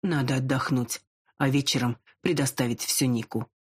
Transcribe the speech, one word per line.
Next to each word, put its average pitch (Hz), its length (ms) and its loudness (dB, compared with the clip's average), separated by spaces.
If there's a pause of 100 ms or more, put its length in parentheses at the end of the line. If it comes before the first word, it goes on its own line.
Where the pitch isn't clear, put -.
Надо 143 320 0
отдохнуть, 131 640 0 (360)
а 139 100 2
вечером 131 500 0 (220)
предоставить 131 640 0
все - 240 0
Нику. 117 440 -2 (140)